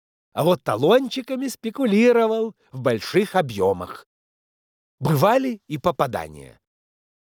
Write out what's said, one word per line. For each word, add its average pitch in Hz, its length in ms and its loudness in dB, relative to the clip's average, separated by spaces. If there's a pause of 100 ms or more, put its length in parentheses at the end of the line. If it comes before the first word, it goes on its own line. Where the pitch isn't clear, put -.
(320)
А 131 120 -2
вот 175 180 2
талончиками 247 840 0
спекулировал 226 1080 2 (160)
в 131 100 -14
больших 127 540 0
объемах. 98 720 -2 (960)
Бывали 202 640 2
и 151 120 -8
попадания. 80 800 -6 (600)